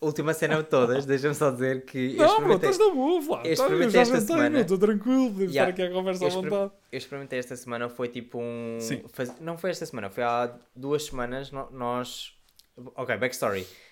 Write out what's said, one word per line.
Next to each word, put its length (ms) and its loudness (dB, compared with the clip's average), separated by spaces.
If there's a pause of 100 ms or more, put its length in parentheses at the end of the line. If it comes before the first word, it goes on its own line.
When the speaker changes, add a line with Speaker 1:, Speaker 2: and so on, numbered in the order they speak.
Speaker 1:
última 320 0
cena 280 0
de 80 -6
todas, 360 4
deixa-me 300 2
só 160 2
dizer 340 -2
que 120 -12 (220)
eu 40 6
Speaker 2:
Não, 200 8
bro, 120 6
Speaker 1:
experimentei 140 2
Speaker 2:
estás 80 0
na 160 6
boa, 280 2
Flávio. 260 -4
Speaker 1:
eu 40 2
Speaker 2:
Estás, 280 2
eu 100 4
Speaker 1:
experimentei 0 -
Speaker 2:
já 140 8
Speaker 1:
esta 180 2
Speaker 2:
jantei, 260 2
Speaker 1:
semana. 20 0
Speaker 2:
meu, 120 2
estou 160 0
tranquilo, 540 2
podemos 200 -2
Speaker 1:
Yeah. 20 -4
Speaker 2:
estar 160 4
aqui 120 -4
à 100 -2
conversa 340 -2
Speaker 1:
Eu 20 4
Speaker 2:
à 20 0
Speaker 1:
exper-, 240 -2
Speaker 2:
vontade. 180 -2 (200)
Speaker 1:
eu 60 -6
experimentei 420 -8
esta 160 -8
semana, 340 -6
foi 200 -6
tipo 320 -10
um 360 -8
Speaker 2:
Sim. 320 -6
Speaker 1:
faz-, 320 -8
não 160 -8
foi 140 -4
esta 140 -8
semana, 240 -8
foi 140 -6
há 340 -2 (180)
duas 300 -4
semanas, 460 -8
no-, 200 -10
nós, 600 -6 (640)
ok, 220 -4
backstory. 500 -2 (240)